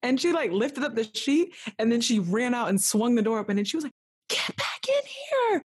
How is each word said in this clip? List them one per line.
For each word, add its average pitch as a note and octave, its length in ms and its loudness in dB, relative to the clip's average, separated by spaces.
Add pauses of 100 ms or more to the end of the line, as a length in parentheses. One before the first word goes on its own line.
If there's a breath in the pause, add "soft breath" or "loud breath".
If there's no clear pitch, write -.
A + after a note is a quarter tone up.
And B3+ 180 2
she, F4 120 0
like, D#4 180 0
lifted B3 340 -2
up D4 100 -4
the A3+ 200 -2
sheet D#4+ 400 0 (240 loud breath)
and A3+ 140 0
then A#3 80 2
she A#3 180 2
ran G#3+ 360 0
out A#3+ 140 -2
and G3 120 2
swung A3+ 340 2
the A3+ 80 4
door A3+ 160 2
open G3+ 200 -2
and G3+ 100 0
she - 80 -4
was D#4+ 80 -2
like, C#4 80 -8 (360)
Get - 280 -4
back - 320 -8
in C#5 160 2
here. C5+ 580 0 (120)